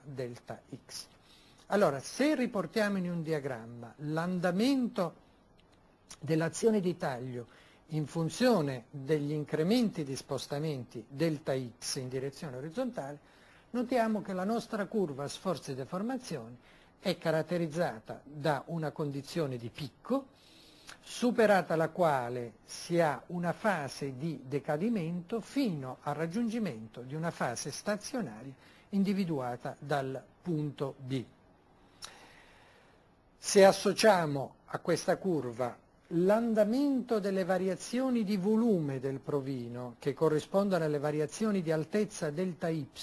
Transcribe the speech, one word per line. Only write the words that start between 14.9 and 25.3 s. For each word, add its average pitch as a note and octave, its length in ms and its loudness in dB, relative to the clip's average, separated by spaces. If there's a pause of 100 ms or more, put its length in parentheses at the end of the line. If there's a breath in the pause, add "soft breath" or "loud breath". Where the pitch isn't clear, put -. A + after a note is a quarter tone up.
sforzi - 420 -4
e C3 60 -6
deformazioni D#3 840 -6 (440 loud breath)
è F3+ 160 0
caratterizzata D#3 1040 -2
da C#3+ 440 -2
una D#3+ 260 -2
condizione C#3+ 640 -4
di A#2 140 -8
picco, A#3+ 560 -4 (720 loud breath)
superata G#3 760 4
la D#3+ 140 2
quale B2 640 2 (120)
si - 360 -2
ha D3 280 2
una F3 240 -2
fase C#3+ 640 -2
di D3 300 -4
decadimento E3+ 920 -2